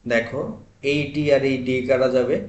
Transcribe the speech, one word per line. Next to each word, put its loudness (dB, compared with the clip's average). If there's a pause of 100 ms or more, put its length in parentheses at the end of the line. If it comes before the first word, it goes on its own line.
(120)
দেখো -2 (520)
এই 0 (140)
d -4 (180)
আর 4
এই 0 (100)
d -2 (200)
কাটা 2
যাবে 2 (120)